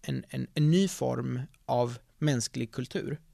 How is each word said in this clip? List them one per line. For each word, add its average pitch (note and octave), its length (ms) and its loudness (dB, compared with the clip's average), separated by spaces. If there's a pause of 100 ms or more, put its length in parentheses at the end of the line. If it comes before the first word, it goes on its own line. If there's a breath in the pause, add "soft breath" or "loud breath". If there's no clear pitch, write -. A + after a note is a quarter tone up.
en, C3 280 -4
en, C3 240 -6
en D3+ 180 4
ny F#3+ 160 6
form B2+ 540 -2 (240)
av A#2+ 320 0 (200)
mänsklig B2+ 540 0
kultur C#3+ 480 -4 (140)